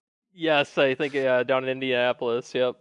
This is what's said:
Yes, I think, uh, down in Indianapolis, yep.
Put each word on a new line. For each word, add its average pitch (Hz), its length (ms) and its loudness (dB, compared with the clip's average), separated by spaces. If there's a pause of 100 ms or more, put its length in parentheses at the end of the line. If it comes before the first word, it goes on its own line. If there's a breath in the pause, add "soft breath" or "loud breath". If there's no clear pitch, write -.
(340)
Yes, 156 440 0
I 135 160 4
think, 143 200 -4
uh, 131 280 2
down 131 220 0
in 131 60 -4
Indianapolis, 123 840 -2
yep. 127 260 0